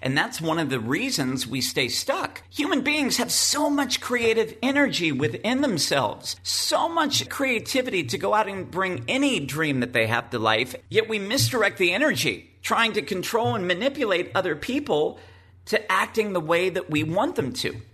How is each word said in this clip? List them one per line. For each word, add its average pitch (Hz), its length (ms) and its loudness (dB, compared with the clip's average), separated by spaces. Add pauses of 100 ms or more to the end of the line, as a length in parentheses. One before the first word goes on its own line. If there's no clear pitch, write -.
And 135 160 0
that's 196 220 -2
one 160 180 0
of 156 120 0
the 131 100 0
reasons 135 640 -2
we 131 140 -6
stay 127 300 -2
stuck. - 600 -4
Human 294 300 0
beings 285 380 0
have 247 120 0
so 294 400 2
much 285 300 0
creative 226 640 0
energy 240 480 2
within 151 480 0
themselves, 147 840 0
so - 440 0
much 311 400 0
creativity 254 760 0
to 123 120 -4
go 196 160 0
out 214 140 4
and 185 240 -8
bring 180 380 -2
any 262 320 2
dream 139 400 0
that 120 100 -2
they 113 160 2
have 120 220 0
to - 100 -4
life, 110 360 2 (120)
yet 214 220 2
we 220 100 -2
misdirect 208 580 2
the 175 160 4
energy, 170 580 0 (100)
trying 220 320 0
to 208 80 0
control 226 540 0
and 180 120 -2
manipulate 190 680 0
other 185 220 0
people 240 640 -2 (460)
to - 260 -2
acting 208 400 0
the 185 80 0
way 170 300 2
that 175 200 -4
we 151 140 2
want 214 320 0
them 131 160 -2
to. - 240 -4 (180)